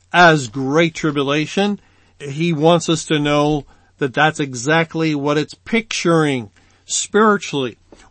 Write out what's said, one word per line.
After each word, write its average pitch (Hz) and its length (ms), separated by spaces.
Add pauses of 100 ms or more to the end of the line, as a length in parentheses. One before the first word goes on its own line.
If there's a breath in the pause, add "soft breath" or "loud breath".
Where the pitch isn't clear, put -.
(140 soft breath)
as 160 340
Great 139 480
Tribulation, 151 840 (380 soft breath)
he 147 340
wants 165 340
us 160 180
to 156 140
know 147 460 (320 soft breath)
that 135 160
that's 156 260
exactly 156 760
what 147 240
it's 151 160
picturing 156 1000 (340 soft breath)
spiritually. 185 920 (340 loud breath)